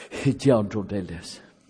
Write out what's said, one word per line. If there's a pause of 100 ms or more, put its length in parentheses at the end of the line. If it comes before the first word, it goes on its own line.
(100)
He
deles. (300)